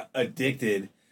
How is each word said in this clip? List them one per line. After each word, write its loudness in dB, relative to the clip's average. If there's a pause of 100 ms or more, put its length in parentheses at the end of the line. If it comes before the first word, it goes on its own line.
(140)
addicted 0 (240)